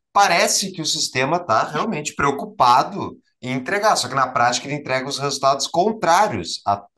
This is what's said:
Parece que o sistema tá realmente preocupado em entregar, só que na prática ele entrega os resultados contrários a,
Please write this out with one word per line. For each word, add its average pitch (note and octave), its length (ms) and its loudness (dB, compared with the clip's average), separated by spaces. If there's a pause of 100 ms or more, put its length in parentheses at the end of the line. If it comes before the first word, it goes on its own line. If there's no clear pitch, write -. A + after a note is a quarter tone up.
(120)
Parece G3 600 2
que E3 100 -8
o D3+ 40 -6
sistema D3 520 -2
tá B2+ 260 0
realmente D3+ 500 -4
preocupado C#3 1040 0 (220)
em B2+ 120 -6
entregar, F3+ 440 0
só - 120 -2
que B2+ 60 -6
na C3+ 140 2
prática B2 380 0
ele C#3 100 -6
entrega C3 320 -4
os C3+ 100 -6
resultados C#3 480 0
contrários E3+ 1000 0
a, G2+ 180 -2 (140)